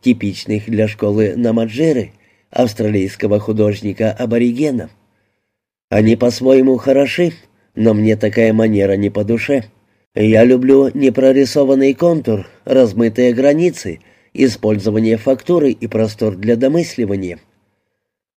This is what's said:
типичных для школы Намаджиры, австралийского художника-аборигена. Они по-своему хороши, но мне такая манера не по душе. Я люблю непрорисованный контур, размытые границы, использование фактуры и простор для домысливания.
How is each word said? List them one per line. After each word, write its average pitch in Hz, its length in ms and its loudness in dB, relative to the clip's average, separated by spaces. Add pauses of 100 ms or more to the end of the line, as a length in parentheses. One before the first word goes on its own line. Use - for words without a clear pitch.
типичных 104 680 -4
для 107 180 0
школы 104 480 -2
Намаджиры, 117 800 -2 (360)
австралийского 104 880 -2
художника-аборигена. 110 1500 -4 (1000)
Они 107 260 2
по-своему 131 640 2
хороши, 143 560 0 (420)
но 110 180 2
мне 110 220 2
такая 110 380 0
манера 107 400 2
не 101 160 -2
по 104 140 -4
душе. 117 420 -2 (500)
Я 110 300 4
люблю 127 480 4
непрорисованный 135 1000 2
контур, 135 540 -2 (160)
размытые 117 680 2
границы, 143 680 -2 (340)
использование 110 840 0
фактуры 135 540 0
и 113 160 -8
простор 107 480 -4
для 110 200 -2
домысливания. 113 840 -4 (960)